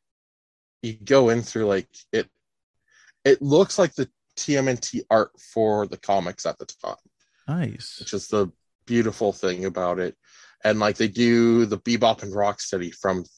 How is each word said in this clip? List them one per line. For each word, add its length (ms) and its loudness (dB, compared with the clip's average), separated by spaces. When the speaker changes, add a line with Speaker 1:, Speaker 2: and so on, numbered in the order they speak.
Speaker 1:
you 120 -8
go 340 4
in 140 2
through, 240 -4
like, 220 0
it, 160 -2
it 160 6
looks 380 2
like 160 2
the 160 -4
T 220 -2
M 100 0
N 120 -2
T 320 -8
art 200 4
for 460 -2
the 100 -10
comics 480 -4
at 140 -4
the 80 -16
time. 300 -12
Speaker 2:
Nice. 540 -6
Speaker 1:
Which 140 -10
is 120 -8
the 240 0
beautiful 480 0
thing 320 -4
about 360 -2
it. 160 -6
And, 160 2
like, 160 0
they 120 0
do 580 4
the 120 -2
Bebop 460 0
and 80 -10
Rocksteady 600 -4
from 320 -4